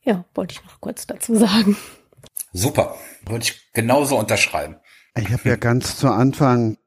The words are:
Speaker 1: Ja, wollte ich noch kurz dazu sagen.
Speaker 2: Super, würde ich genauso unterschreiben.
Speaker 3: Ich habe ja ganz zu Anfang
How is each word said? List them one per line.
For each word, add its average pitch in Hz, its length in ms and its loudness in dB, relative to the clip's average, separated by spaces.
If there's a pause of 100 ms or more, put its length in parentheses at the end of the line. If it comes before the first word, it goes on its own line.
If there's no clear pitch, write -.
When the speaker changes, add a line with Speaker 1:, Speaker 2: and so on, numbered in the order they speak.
Speaker 1:
Ja, 190 220 0 (100)
wollte - 240 -6
ich - 60 -20
noch - 160 -20
kurz - 260 -10
dazu - 280 -4
sagen. 208 400 4 (760)
Speaker 2:
Super, - 420 -2 (320)
würde 107 180 -6
ich - 280 -8
genauso 131 460 2
unterschreiben. 98 580 -2 (420)
Speaker 3:
Ich 107 120 -2
habe 123 180 0
ja 120 80 2
ganz 120 400 -2
zu 139 120 0
Anfang 120 680 2 (100)